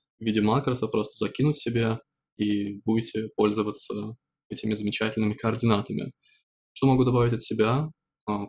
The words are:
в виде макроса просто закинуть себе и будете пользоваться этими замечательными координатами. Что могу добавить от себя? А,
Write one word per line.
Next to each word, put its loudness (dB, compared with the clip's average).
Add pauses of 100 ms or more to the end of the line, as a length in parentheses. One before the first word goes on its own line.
(180)
в -12
виде 2
макроса 2
просто -2
закинуть 0
себе 0 (400)
и -2
будете -2
пользоваться -2 (320)
этими -4
замечательными 0
координатами. 0 (600)
Что 0
могу 6
добавить 2
от -2
себя? 0 (360)
А, -4